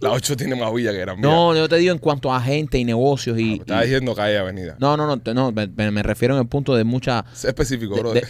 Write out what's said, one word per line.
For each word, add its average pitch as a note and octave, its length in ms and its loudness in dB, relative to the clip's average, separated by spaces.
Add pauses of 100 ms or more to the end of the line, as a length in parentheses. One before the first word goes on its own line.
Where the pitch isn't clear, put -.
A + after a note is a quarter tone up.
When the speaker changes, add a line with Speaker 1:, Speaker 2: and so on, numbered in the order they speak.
Speaker 1:
la G#2+ 120 2
ocho B2+ 240 -2
tiene C3 200 -4
más A#2 140 -4
bulla A#2 200 0
que G2 80 -4
Gran F#2 220 -6
Vía. C#3 100 4
Speaker 2:
No, E3+ 240 4
yo D#3+ 140 2
te E3 80 4
digo F3+ 160 4
en E3+ 60 -4
cuanto C#3+ 340 0
a B2+ 80 0
gente C#3 380 0
y B2 60 0
negocios A#2+ 540 0
y, A2+ 140 0
Speaker 1:
Ah, G#2+ 80 -2
estaba G#2+ 220 -2
Speaker 2:
y - 60 2
Speaker 1:
diciendo C3 260 0
calle, G#2 240 0
avenida. F#2 420 -6
Speaker 2:
No, C#3+ 160 2
no, D3+ 100 0
no, C#3+ 120 0
te-, A#2 160 -6
no, B2+ 180 0
me, G#2+ 140 -2
me, G#2+ 240 -2
me G#2 120 0
refiero A#2 320 0
en C#3 60 2
el A#2+ 80 0
punto C#3 260 0
de A2+ 100 4
mucha B2 400 0 (100)
Speaker 1:
Sé - 140 -6
específico, B2+ 460 -2
Speaker 2:
de, G2+ 60 0
Speaker 1:
bro. A2+ 140 -2
Speaker 2:
de, A#2+ 160 4